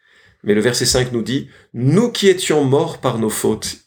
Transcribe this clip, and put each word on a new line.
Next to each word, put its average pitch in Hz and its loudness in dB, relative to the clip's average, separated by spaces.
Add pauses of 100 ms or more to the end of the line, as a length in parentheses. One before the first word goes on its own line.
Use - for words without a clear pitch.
(420)
mais 104 0
le 107 2
verset 123 0
cinq 123 0
nous 117 -2
dit, « 135 -6 (240)
Nous 160 2
qui 202 0
étions 170 2
morts 139 0
par 117 -2
nos 110 0
fautes, - -4 (100)